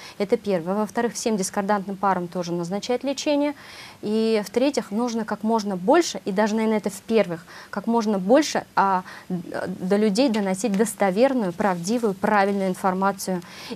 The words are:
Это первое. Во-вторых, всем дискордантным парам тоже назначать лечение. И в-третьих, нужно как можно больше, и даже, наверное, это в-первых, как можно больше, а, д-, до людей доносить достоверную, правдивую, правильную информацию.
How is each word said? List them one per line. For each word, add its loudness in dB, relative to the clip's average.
Это 2
первое. -2
Во-вторых, -2
всем -2
дискордантным -2
парам 0
тоже -4
назначать -2
лечение. 0
И 2
в-третьих, 0
нужно -2
как -6
можно 0
больше, 2
и -2
даже, 2
наверное, 2
это -4
в-первых, 0
как -8
можно 2
больше, 2
а, 2
д-, -6
до 0
людей 4
доносить 0
достоверную, 2
правдивую, 0
правильную 2
информацию. -2